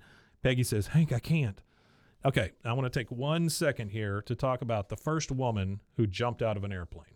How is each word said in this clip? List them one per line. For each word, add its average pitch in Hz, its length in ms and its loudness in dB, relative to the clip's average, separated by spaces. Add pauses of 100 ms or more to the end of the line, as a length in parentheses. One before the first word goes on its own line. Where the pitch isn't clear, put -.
(420)
Peggy 127 200 4
says, 107 260 0
"Hank, 151 240 4
I 120 60 2
can't." 135 420 0 (640)
Okay, 127 280 2 (120)
I 117 100 -2
wanna 131 160 0
take 127 200 -4
one 151 400 0
second 131 380 0
here 104 340 -2
to 120 140 -4
talk 127 260 0
about 113 260 -2
the 107 80 -8
first 156 360 -2
woman 107 480 0 (160)
who 113 100 4
jumped 117 360 -2
out 107 140 0
of 98 60 -6
an 101 100 -6
airplane. 87 440 -10